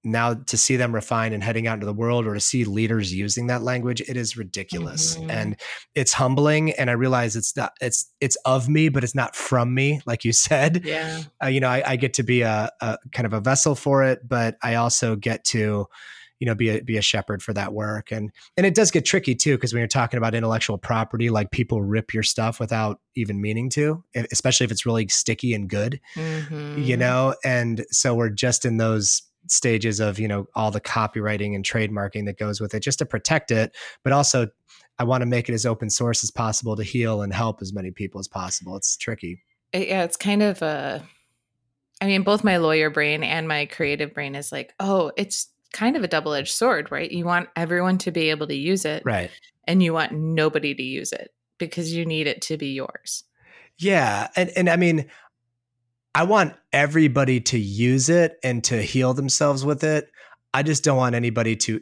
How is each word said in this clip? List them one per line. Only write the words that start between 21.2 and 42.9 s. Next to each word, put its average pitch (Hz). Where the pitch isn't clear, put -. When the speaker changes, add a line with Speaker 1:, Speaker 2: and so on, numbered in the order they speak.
Speaker 1:
like, 107
people 113
rip 104
your 110
stuff 113
without 110
even 104
meaning 110
to, 156
e-, 120
especially 127
if 113
it's -
really 113
sticky 117
and 101
good, 107
Speaker 2:
Mm-hmm. 156
Speaker 1:
you 127
know? 127
And 117
so 123
we're 117
just -
in 113
those 110
stages 110
of, 104
you 110
know, 101
all 107
the 104
copywriting 104
and 98
trademarking 104
that 101
goes 104
with 107
it 107
just -
to 143
protect -
it. 110
But 131
also, 131
I 123
wanna 123
make 120
it 123
as 110
open 113
source 120
as -
possible 110
to 107
heal 110
and 98
help 110
as 95
many 92
people 98
as 98
possible. 92
It's -
tricky. -
Speaker 2:
It, 185
yeah, 190
it's 170
kind 208
of 196
a, 143
I 196
mean, 196
both 208
my 190
lawyer 156